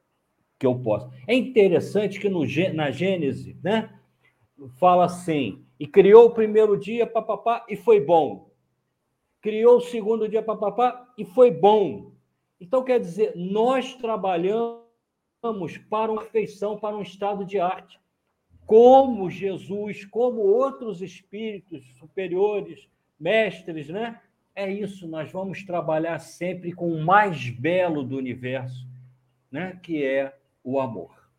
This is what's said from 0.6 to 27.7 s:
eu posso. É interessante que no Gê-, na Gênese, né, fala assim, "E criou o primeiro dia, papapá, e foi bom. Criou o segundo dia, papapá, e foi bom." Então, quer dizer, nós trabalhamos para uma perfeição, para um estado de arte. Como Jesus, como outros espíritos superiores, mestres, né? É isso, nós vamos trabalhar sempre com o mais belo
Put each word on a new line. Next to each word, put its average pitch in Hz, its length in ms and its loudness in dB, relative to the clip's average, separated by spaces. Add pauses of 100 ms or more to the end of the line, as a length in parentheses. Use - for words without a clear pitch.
eu 127 120 2
posso. 110 320 -4 (160)
É 226 80 0
interessante 196 840 2
que 202 80 -2
no 175 180 -2
Gê-, 160 260 -2
na 156 180 -2
Gênese, 143 720 -4
né, 208 280 -4 (880)
fala 180 280 4
assim, 156 580 -4 (140)
"E 151 80 -10
criou 202 400 10
o 226 80 6
primeiro 214 440 2
dia, 220 280 -4
papapá, 226 600 -4
e 208 80 -10
foi 214 240 4
bom. 139 500 0 (880)
Criou 220 380 6
o - 20 0
segundo 220 480 -4
dia, 214 140 -4
papapá, 220 760 -2
e 214 80 -10
foi 247 260 6
bom." 170 600 2 (480)
Então, 254 240 -2
quer 247 160 0
dizer, 185 340 -4
nós 220 600 -2
trabalhamos 220 840 -4 (1080)
para 220 240 -2
uma 214 120 -6
perfeição, 208 540 -4
para 208 180 -8
um 208 40 -10
estado 202 440 -6
de 190 140 -6
arte. 180 400 -6 (680)
Como 240 640 8
Jesus, 190 760 -8
como 233 380 -2
outros 220 580 0
espíritos 190 840 -14 (160)
superiores, 185 880 -4 (320)
mestres, 175 720 -2
né? 226 320 -10 (340)
É 196 160 -8
isso, 196 380 -10
nós 156 240 -10
vamos 190 320 -10
trabalhar 165 540 -4
sempre 175 540 -10
com 170 200 -6
o 156 100 -4
mais 175 460 0
belo 156 560 -2